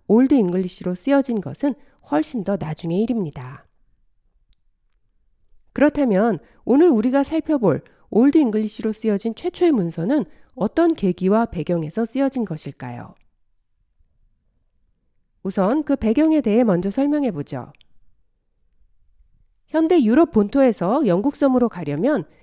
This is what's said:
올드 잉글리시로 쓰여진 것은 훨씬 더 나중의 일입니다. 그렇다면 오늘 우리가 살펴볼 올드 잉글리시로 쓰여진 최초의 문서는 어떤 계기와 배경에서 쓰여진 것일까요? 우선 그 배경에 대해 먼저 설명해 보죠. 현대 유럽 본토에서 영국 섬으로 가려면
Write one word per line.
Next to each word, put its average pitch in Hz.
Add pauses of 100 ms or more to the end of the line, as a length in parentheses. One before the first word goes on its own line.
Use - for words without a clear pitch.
올드 247
잉글리시로 185
쓰여진 262
것은 175 (380)
훨씬 285
더 202
나중의 165
일입니다. 151 (2000)
그렇다면 240 (260)
오늘 311
우리가 254
살펴볼 277 (340)
올드 277
잉글리시로 220
쓰여진 220
최초의 349
문서는 196 (280)
어떤 330
계기와 202
배경에서 170
쓰여진 262
것일까요? 123 (2250)
우선 202
그 277
배경에 294
대해 226
먼저 190
설명해 285
보죠. 139 (1900)
현대 320
유럽 285
본토에서 226
영국 196
섬으로 254
가려면 170 (200)